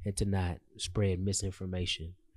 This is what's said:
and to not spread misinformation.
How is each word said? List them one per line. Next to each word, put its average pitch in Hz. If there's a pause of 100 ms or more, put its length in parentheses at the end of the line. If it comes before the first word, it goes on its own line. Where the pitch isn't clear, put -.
and 101
to 110
not 95 (200)
spread 95
misinformation. 92 (240)